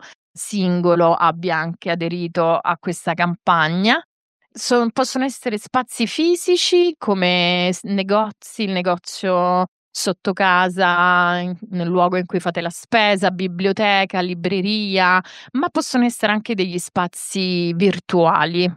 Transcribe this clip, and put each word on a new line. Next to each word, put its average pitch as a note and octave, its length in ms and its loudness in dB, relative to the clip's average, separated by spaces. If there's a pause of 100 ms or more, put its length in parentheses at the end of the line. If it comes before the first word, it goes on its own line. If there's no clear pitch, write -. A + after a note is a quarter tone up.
(300)
singolo F3 840 2
abbia E3 420 0
anche E3 340 -6
aderito E3+ 680 -2
a - 200 -2
questa F3 360 -6
campagna. F3 920 0 (480)
Son-, A#3 400 0
possono C4 320 -2
essere A#3+ 340 -6
spazi B3 500 -4
fisici F4 920 2
come F3+ 760 2
s-, F3 120 -6
negozi, G3+ 800 -2
il G3 80 -2
negozio F3+ 960 0 (220)
sotto - 440 -4
casa, F3+ 1040 2
in, F3+ 180 -4 (140)
nel F3 180 -4
luogo F3+ 300 2
in F3+ 80 -2
cui F3+ 160 -4
fate F3 180 -4
la E3+ 100 -4
spesa, G3+ 640 0
biblioteca, F#3+ 880 0
libreria, F#3 1040 0 (300)
ma D#4+ 160 -2
possono C4 340 -2
essere A3+ 300 0
anche G#3+ 200 -4
degli F3+ 260 -4
spazi F3+ 960 -4
virtuali. E3+ 1000 2